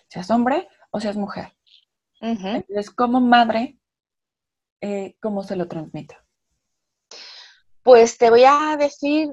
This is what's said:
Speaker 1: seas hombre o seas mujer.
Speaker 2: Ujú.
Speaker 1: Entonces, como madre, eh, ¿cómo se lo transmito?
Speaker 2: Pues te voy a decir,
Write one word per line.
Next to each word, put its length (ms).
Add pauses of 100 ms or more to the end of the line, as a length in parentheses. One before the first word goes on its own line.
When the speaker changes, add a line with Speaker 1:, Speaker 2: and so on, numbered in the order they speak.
Speaker 1:
seas 220
hombre 380 (220)
o 100
seas 160
mujer. 380 (680)
Speaker 2:
Ujú. 400
Speaker 1:
Entonces, 300
como 280
madre, 580 (1040)
eh, 380
¿cómo 220
se 140
lo 120
transmito? 460 (1700)
Speaker 2:
Pues 360
te 100
voy 160
a 340
decir, 540